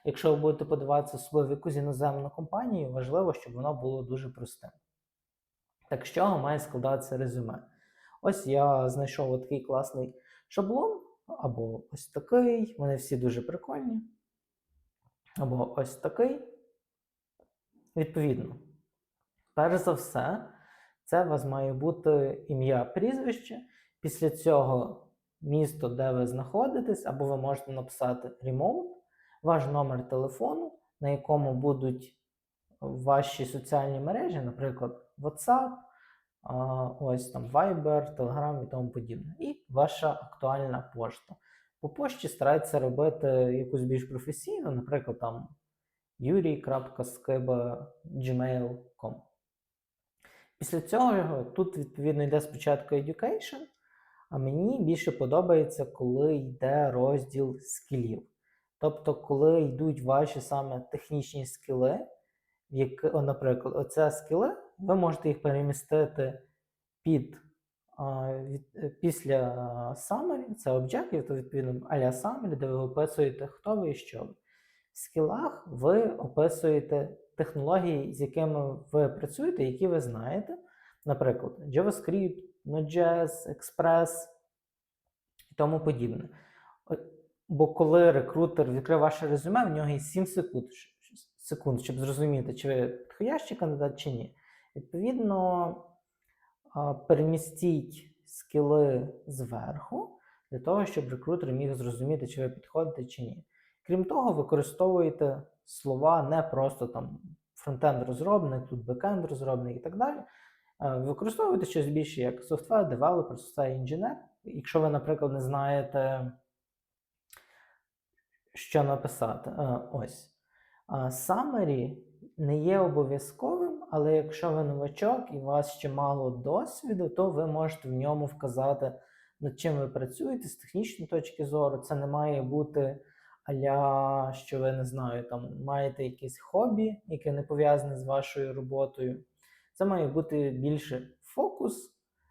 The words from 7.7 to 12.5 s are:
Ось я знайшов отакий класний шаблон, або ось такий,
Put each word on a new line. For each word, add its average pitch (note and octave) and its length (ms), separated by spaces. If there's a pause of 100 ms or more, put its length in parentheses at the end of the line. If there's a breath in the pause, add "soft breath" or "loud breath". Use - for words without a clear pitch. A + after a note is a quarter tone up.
Ось G3 240
я C3+ 420
знайшов C3+ 440
отакий B2+ 280
класний C3 540 (340 soft breath)
шаблон, C#4 520 (260)
або A#2 560 (100)
ось - 140
такий, A#3 720